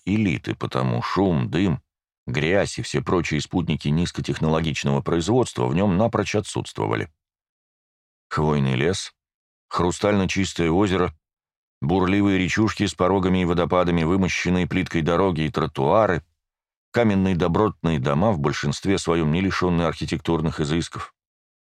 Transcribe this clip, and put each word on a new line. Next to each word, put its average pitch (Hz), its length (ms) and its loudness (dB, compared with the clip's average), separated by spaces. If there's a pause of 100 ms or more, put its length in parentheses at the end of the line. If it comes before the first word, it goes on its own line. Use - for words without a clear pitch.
элит, 95 420 0
и - 60 -2
потому 62 480 -2
шум, 85 500 0
дым, 85 300 2 (440)
грязь 78 540 0
и - 20 -6
все 71 200 -4
прочие 78 400 0
спутники 80 480 -2
низкотехнологичного 78 1120 -2
производства 82 640 0
в 67 80 0
нём 92 220 2
напрочь 107 380 0
отсутствовали. 53 760 -4 (1160)
Хвойный 73 460 0
лес, 80 380 -2 (540)
хрустально 95 600 0
чистое 85 420 0
озеро — 90 420 2 (720)
бурливые 95 560 2
речушки 101 460 -2
с 95 100 -4
порогами 92 460 2
и 90 40 0
водопадами, 87 580 2
вымощенные 90 640 0
плиткой 87 340 -2
дороги 85 400 2
и 78 100 0
тротуары, 80 720 2 (680)
каменные 98 440 2
добротные 85 640 0
дома, 71 320 2
в 82 80 -2
большинстве 73 580 -2
своём 82 340 0
не 87 100 2
лишённые 90 460 0
архитектурных 78 720 -2
изысков. 78 540 -4 (640)